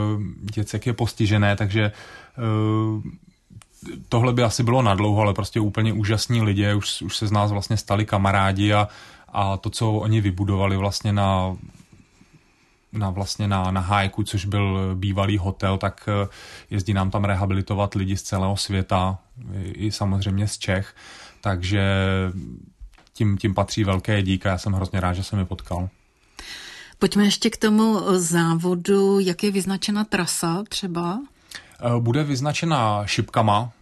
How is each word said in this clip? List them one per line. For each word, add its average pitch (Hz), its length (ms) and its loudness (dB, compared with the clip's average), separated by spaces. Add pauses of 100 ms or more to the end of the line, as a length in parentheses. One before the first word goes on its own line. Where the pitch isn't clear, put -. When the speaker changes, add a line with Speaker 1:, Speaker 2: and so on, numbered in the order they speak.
(540)
Speaker 1:
děcek 104 340 -4
je 120 60 0
postižené, 101 640 2
takže, 104 360 0 (460)
eh, 110 640 0 (1080)
tohle 123 240 2
by 123 100 4
asi 113 200 2
bylo 120 180 4
nadlouho, 104 400 4
ale 101 120 4
prostě 101 260 -2
úplně 110 340 0
úžasní 110 480 0
lidé, 104 340 2
už, - 260 -4
už - 160 -6
se 110 100 -2
z 98 40 -2
nás 104 200 2
vlastně 101 260 -2
stali 104 280 0
kamarádi 98 680 2
a, 104 140 4 (420)
a 98 280 -2
to, 104 120 -8
co 110 220 -2
oni 110 300 2
vybudovali 98 560 2
vlastně 101 360 0
na, 95 420 2 (1400)
na 104 160 -2
vlastně 98 380 -4
na, 95 240 0
na 95 100 0
Hájku, 98 420 0
což 101 220 -4
byl 95 500 0
bývalý 98 420 0
hotel, 95 400 -2
tak, 98 320 -6 (140)
eh, 98 40 -4 (420)
jezdí 104 240 -2
nám 95 180 0
tam 101 140 0
rehabilitovat 98 680 0
lidi 98 220 0
z - 60 -8
celého 98 340 -2
světa, 95 600 0 (460)
i, 95 220 -6
i 107 60 -2
samozřejmě 98 560 0
z - 100 -8
Čech, 98 380 -4 (460)
takže 98 420 0 (1300)
tím, 101 240 2
tím 101 160 0
patří 101 300 0
velké 98 380 0
dík 95 240 0
a 101 40 0
já 92 80 0
jsem 98 160 -2
hrozně 95 260 -2
rád, 90 140 0
že 95 100 -4
jsem 101 160 -2
je 92 60 0
potkal. 90 440 -6 (1080)
Speaker 2:
Pojďme 202 260 4
ještě 208 240 2
k 214 80 -4
tomu 220 420 4 (180)
závodu. 180 1000 2
Jak 185 240 0
je 208 80 2
vyznačena 196 520 -2
trasa 175 640 -2
třeba? 175 500 -4 (600)
Speaker 1:
Eh, 120 200 0
bude 117 240 2
vyznačena 131 800 0
šipkama, 113 640 0 (100)